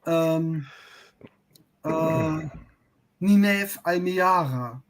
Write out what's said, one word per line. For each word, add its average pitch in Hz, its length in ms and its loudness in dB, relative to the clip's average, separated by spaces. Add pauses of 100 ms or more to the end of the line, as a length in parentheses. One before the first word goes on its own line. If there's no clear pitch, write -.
um, 160 600 0 (1160)
uh, 160 560 -2 (800)
Nineve 202 640 2
Almiara 175 1040 0